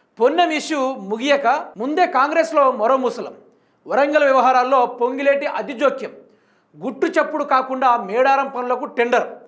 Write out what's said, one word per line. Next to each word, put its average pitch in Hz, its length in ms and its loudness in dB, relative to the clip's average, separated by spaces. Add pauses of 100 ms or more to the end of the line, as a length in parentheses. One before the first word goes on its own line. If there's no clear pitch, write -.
(200)
పొన్నం 320 300 2
ఇష్యూ 285 440 -2
ముగియక 233 720 -2 (120)
ముందే 311 300 0
కాంగ్రెస్లో 302 640 2
మరో 240 260 2
ముసలం. 226 360 -4 (540)
వరంగల్ 285 360 2
వ్యవహారాల్లో 254 640 4
పొంగిలేటి 269 600 -2
అతి 208 280 -6
జోక్యం. 247 380 -2 (760)
గుట్టు - 200 -4
చప్పుడు 302 380 0
కాకుండా 262 540 0
మేడారం 262 520 2
పనులకు 247 360 -4
టెండర్. 240 420 0 (200)